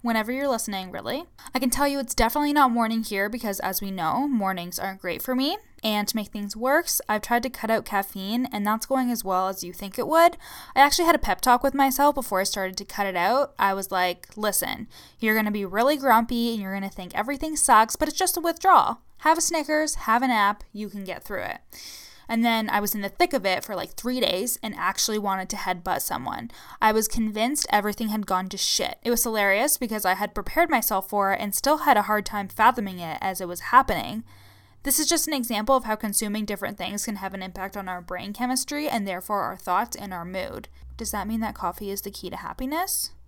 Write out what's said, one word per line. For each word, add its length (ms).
whenever 300
you're 160
listening, 440
really. 340
I 60
can 120
tell 160
you 120
it's 160
definitely 380
not 180
morning 320
here 240
because, 320
as 220
we 100
know, 380
mornings 500
aren't 220
great 200
for 140
me. 220
And 240
to 80
make 160
things 240
worse, 540
I've 140
tried 200
to 60
cut 200
out 140
caffeine, 680
and 140
that's 200
going 260
as 140
well 240
as 140
you 100
think 260
it 80
would. 300
I 60
actually 260
had 100
a 40
pep 220
talk 220
with 100
myself 420
before 240
I 60
started 320
to 80
cut 220
it 100
out. 420
I 140
was 180
like, 360
"Listen, 500
you're 160
gonna 160
be 140
really 320
grumpy, 560
and 80
you're 120
gonna 160
think 240
everything 440
sucks, 400
but 100
it's 100
just 200
a 40
withdrawal. 580
Have 180
a 40
Snickers, 540
have 260
a 60
nap, 440
you 160
can 160
get 200
through 200
it." 160
And 140
then 240
I 100
was 140
in 80
the 80
thick 240
of 100
it 200
for, 120
like, 200
three 240
days 420
and 160
actually 400
wanted 320
to 60
headbutt 460
someone. 500
I 120
was 160
convinced 640
everything 380
had 180
gone 220
to 80
shit. 440
It 80
was 140
hilarious 560
because 260
I 80
had 220
prepared 340
myself 400
for 240
it 80
and 140
still 240
had 180
a 60
hard 240
time 200
fathoming 520
it 200
as 220
it 60
was 240
happening. 520
This 160
is 100
just 180
an 60
example 420
of 100
how 100
consuming 500
different 320
things 280
can 100
have 180
an 80
impact 340
on 140
our 100
brain 320
chemistry 560
and 200
therefore 340
our 160
thoughts 400
and 160
our 100
mood. 460
Does 120
that 180
mean 120
that 160
coffee 340
is 140
the 80
key 180
to 80
happiness? 720